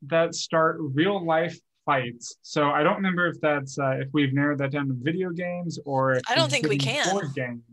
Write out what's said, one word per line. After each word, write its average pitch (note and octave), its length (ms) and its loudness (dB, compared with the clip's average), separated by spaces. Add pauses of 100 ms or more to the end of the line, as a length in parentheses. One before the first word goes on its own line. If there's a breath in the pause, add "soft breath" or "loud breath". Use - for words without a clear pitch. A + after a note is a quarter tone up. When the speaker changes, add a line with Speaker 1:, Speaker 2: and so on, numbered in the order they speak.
Speaker 1:
that E3 320 2
start D#3+ 440 2
real E3 460 0
life E3 320 0 (280)
fights. B2 560 -2
So D3 280 2
I D3 140 2
don't F#3+ 120 4
remember F3+ 320 0
if D3+ 140 -6
that's, C#3+ 360 -2
uh, C3+ 240 0
if C3+ 120 -6
we've C#3+ 200 2
narrowed C#3+ 260 2
that C#3 120 -2
down C#3+ 160 -2
to C3+ 100 0
video F3 340 -2
games F3 540 -6
or C3 280 2
if B2+ 160 0
Speaker 2:
I B3 60 2
don't D#4+ 100 4
Speaker 1:
we've - 60 -2
Speaker 2:
think A#3+ 180 0
we C#3 80 0
Speaker 1:
given - 260 0
Speaker 2:
can. F3 80 2
Speaker 1:
board E3+ 240 -2
games. B2 260 -6 (120)